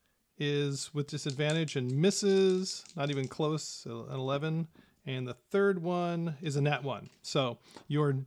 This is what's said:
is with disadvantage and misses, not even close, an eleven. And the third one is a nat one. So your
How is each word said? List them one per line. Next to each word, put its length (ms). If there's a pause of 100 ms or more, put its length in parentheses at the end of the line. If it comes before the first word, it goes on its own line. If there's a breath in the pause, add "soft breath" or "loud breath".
(380)
is 560
with 140
disadvantage 720
and 120
misses, 920 (140)
not 120
even 200
close, 560
an 260
eleven. 560 (380 soft breath)
And 200
the 80
third 480
one 600
is 160
a 40
nat 220
one. 260 (120)
So 360 (300 soft breath)
your 400